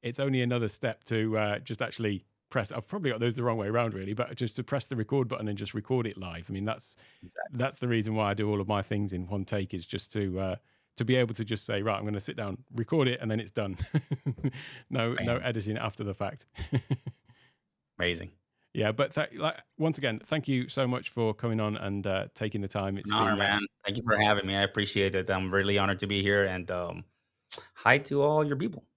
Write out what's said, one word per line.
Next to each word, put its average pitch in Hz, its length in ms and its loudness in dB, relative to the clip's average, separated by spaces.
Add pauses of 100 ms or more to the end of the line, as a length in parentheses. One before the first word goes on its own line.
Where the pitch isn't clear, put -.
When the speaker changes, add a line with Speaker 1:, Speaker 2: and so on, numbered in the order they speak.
Speaker 1:
it's 120 180 -4
only 135 220 4
another 120 260 2
step - 360 -4
to, 110 340 2
uh, 104 220 2
just 113 200 -8
actually 110 460 -2 (240)
press. 113 200 0
I've 117 160 -6
probably 170 260 -2
got 110 80 -4
those 120 140 2
the 120 100 -2
wrong 117 120 2
way 101 120 0
around, 113 260 2
really, 95 180 -4
but 120 240 -2
just 120 200 -4
to 131 60 -6
press 131 220 -2
the 131 120 -6
record 123 300 0
button 110 220 -4
and 101 80 -2
just 101 160 -6
record 117 340 0
it 101 120 -6
live. 85 320 -8
I - 20 -6
mean, 98 140 -2
that's - 300 -4 (260)
Speaker 2:
Exactly. - 360 -10
Speaker 1:
that's 135 180 0
the 123 120 -2
reason 110 260 2
why 104 160 2
I 101 40 2
do 107 160 0
all 104 100 2
of 98 80 -2
my 104 140 2
things 98 320 -2
in 90 120 -4
one 95 200 -2
take, 101 260 -2
is 87 140 -6
just - 260 -6
to, 98 260 -2
uh, 92 180 -2 (420)
to 120 80 0
be 127 100 4
able 117 180 2
to 110 120 -4
just 107 180 -2
say, 104 160 -2
"Right, 104 160 2
I'm 104 80 -4
gonna 104 160 -2
sit - 160 -8
down, 101 220 -4 (160)
record 127 340 2
it, 123 140 0
and 113 80 -2
then 110 100 2
it's 104 120 -10
done." 98 260 -2 (480)
<laughs> - 640 -6
No, 120 240 0
no 120 240 0
Speaker 2:
Bam. - 40 -2
Speaker 1:
editing 110 360 -2
after 110 260 -4
the 101 100 -2
fact. 101 300 -6 (260)
<laughs> - 1300 -6
Speaker 2:
Amazing. 87 340 -2 (400)
Speaker 1:
Yeah, 107 180 2
but 131 240 0
th-, 151 140 -2 (100)
like, 151 200 -2 (200)
once 156 200 2
again, 117 260 -2
thank 156 240 -2
you 131 200 0
so 135 200 0
much 123 220 -2
for 113 220 2
coming 110 280 0
on 107 160 0
and, 101 300 -4
uh, 98 280 0
taking 107 260 -2
the 98 80 -4
time. 98 300 -2
It's 98 120 -8
Speaker 2:
An 107 60 4
honor, 110 200 4
Speaker 1:
been, 101 40 -2
uh, 101 100 2
Speaker 2:
man. 104 100 4 (240)
Thank 101 140 -2
you 110 60 -6
for 110 160 4
having 104 260 6
me. 98 100 0
I 101 60 4
appreciate 98 520 2
it. 92 160 0
I'm 95 240 0
really 101 240 4
honored 98 220 2
to 98 80 -2
be 101 140 2
here, 101 220 6
and, 92 280 -2
um, 87 320 -4 (680)
hi 131 240 6
to 143 240 2
all 151 220 6
your 143 120 0
people. 185 280 -4 (120)